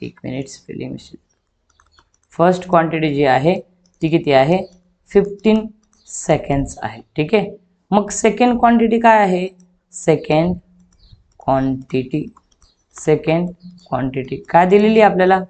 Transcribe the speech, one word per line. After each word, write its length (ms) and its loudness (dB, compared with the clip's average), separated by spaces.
एक 220 -16
मिनिट, 240 -10
स्पेलिंग 440 -14
मिस्टेक. 280 -20
फर्स्ट 300 2
क्वांटिटी 460 0
जी 100 0
आहे 360 2
ती 60 -2
किती 240 0
आहे? 260 4
फिफ्टीन 540 0
सेकंड्स 760 -4
आहे. 180 -12
ठीक 180 -2
आहे, 160 0
मग 180 0
सेकंड 500 0
क्वांटिटी 420 2
काय 220 4
आहे? 260 -2
सेकंड 640 0
क्वांटिटी, 840 -4
सेकंड 540 0
क्वांटिटी 480 -6
काय 300 2
दिलेली 340 4
आहे 120 6
आपल्याला? 380 2